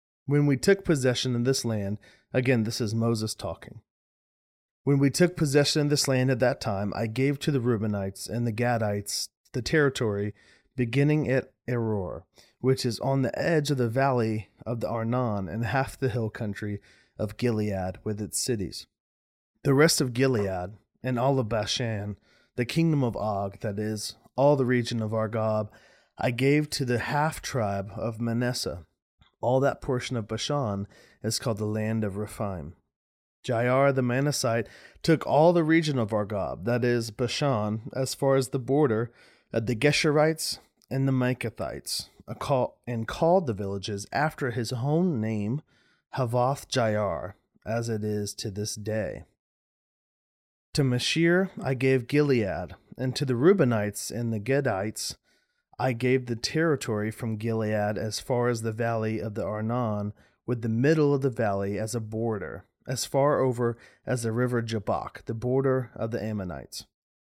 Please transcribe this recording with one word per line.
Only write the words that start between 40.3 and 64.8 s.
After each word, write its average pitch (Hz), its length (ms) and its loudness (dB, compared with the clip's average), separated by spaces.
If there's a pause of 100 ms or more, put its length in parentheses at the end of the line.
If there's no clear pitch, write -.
and 135 180 0
the 135 60 2
Maacathites, 123 960 -4 (180)
a 107 80 -10
call, - 500 -2
and 117 220 -4
called 170 380 2
the 120 80 0
villages 101 580 -6
after 143 400 -2
his 113 220 -4
own 143 480 2
name, 110 400 -2 (540)
Havoth 123 520 0
Jair, 107 640 -2 (320)
as 117 240 -4
it 107 140 -4
is 104 320 -2
to - 160 -8
this 104 240 -6
day. 104 480 -6 (1500)
To 147 100 2
Mashir 165 680 2 (140)
I 135 120 -2
gave 131 320 2
Gilead, 110 680 2 (220)
and 127 180 -4
to - 80 -4
the 127 120 0
Reubenites 123 760 2
and 117 220 -4
the 107 60 -2
Gadites 113 760 -2 (640)
I 131 140 0
gave 127 320 2
the 120 100 -4
territory 123 760 0
from 110 260 -4
Gilead 107 600 0
as 107 220 -4
far 120 300 0
as 113 140 -2
the 113 80 -2
valley 113 480 -2
of 107 160 -6
the 101 100 -4
Arnon, 107 640 -2 (340)
with 120 180 -4
the 117 60 0
middle 143 440 4
of 139 80 2
the 135 80 0
valley 101 480 -2
as 107 180 -4
a 117 40 -4
border, 107 680 -4 (220)
as 131 180 -6
far 139 340 2
over 120 380 0 (280)
as 120 180 -2
the 113 80 -2
river 123 300 0
Jabbok, 110 640 -4